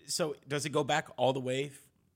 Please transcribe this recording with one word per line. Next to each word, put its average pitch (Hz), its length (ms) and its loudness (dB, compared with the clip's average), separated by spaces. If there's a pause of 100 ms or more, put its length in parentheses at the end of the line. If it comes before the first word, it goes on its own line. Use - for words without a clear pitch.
so 156 300 -2 (120)
does 143 200 -2
it - 20 -4
go 151 140 2
back 151 240 2 (100)
all 127 160 4
the 135 60 -2
way 127 340 0
f-, - 60 -20 (360)